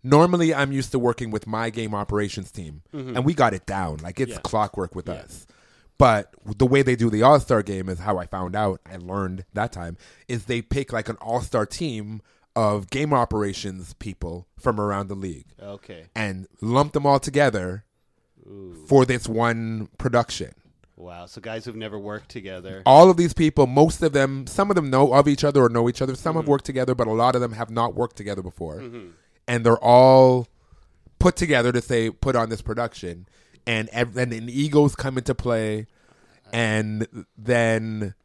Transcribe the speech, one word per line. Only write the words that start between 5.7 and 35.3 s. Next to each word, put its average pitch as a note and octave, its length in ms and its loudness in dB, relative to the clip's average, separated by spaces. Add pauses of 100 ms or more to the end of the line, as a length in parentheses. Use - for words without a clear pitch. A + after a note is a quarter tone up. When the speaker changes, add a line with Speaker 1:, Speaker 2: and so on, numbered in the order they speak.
Speaker 1:
But A2 340 4 (240)
the B2+ 100 4
way C#3 160 4
they B2+ 140 2
do A2+ 140 0
the G#2+ 120 2
All-Star B2+ 400 4
game F#2+ 260 -6
is F2+ 100 -8
how G2 200 -2
I F2 80 -8
found F#2 300 -8
out. G2+ 240 -2 (100)
I F#2+ 60 -16
learned F#2 560 -8
that G#2+ 200 -6
time, E2+ 260 -12 (300)
is A#2 180 -8
they A#2+ 160 -4
pick, - 300 -6
like, A2+ 180 -6
an A2 100 -8
all-star A2+ 460 -4
team A2 560 -10 (340)
of G#2 340 0
game D3 220 -2
operations G2+ 840 -4
people F2 520 -12 (120)
from A2 220 -2
around G2+ 280 -4
the G2+ 60 -10
league F#2+ 320 -10 (160)
Speaker 2:
Okay. G2 440 -20 (100)
Speaker 1:
and F#2+ 320 -6 (120)
lump C3 340 0
them C#3+ 120 -2
all C#3 140 4
together G#2+ 640 -2 (640)
Speaker 2:
Ooh. F#2+ 280 -20 (120)
Speaker 1:
for C3+ 180 6
this B2 240 -2
one A2+ 600 -2 (100)
production. - 540 -2 (440)
Speaker 2:
Wow. F2 300 -18
So - 140 -20
guys A2+ 240 -12
who've A2+ 120 -14
never G#2+ 220 -12
worked G#2 320 -12
together. F#2+ 540 -14
Speaker 1:
All D3+ 240 10
of F3 80 6
these E3+ 160 0
people, D3+ 340 2
most D3 360 4
of D#3 100 0
them, C3+ 340 0
some G3+ 240 -2
of F#3 60 2
them D3 140 -2
know C3 240 4
of C#3 140 6
each C#3+ 160 0
other C#3+ 200 2
or A#2 40 4
know A#2 200 2
each B2 140 -4
other. C3 120 -4
Some D#3+ 200 -6
have D#3+ 100 -2
Speaker 2:
Mm-hmm. C#3+ 60 -2
Speaker 1:
worked C#3 160 2
together, B2+ 280 -2
but A#2+ 120 -2
a A2 60 -4
lot A#2+ 220 2
of B2 60 0
them A#2+ 120 -4
have A2 180 -10
not A#2 240 -2
worked A#2+ 220 -6
together G2+ 260 -8
before. E2 380 -12
Speaker 2:
Mm-hmm. A#2 280 -18 (420)
Speaker 1:
And A#2 160 0
they're A#2 180 6
all B2+ 640 8 (720)
put - 160 4
together B2+ 380 2
to A#2+ 100 -2
say, A2+ 260 -2
"Put C3 280 -4
on A2+ 140 0
this A2+ 120 -10
production." G#2 640 -8 (400)
And A2+ 240 -4
ev-, A#2+ 260 -4
and B2 160 -2
then A2+ 160 -10
egos C#3+ 460 2
come C3 240 -6
into B2 160 -4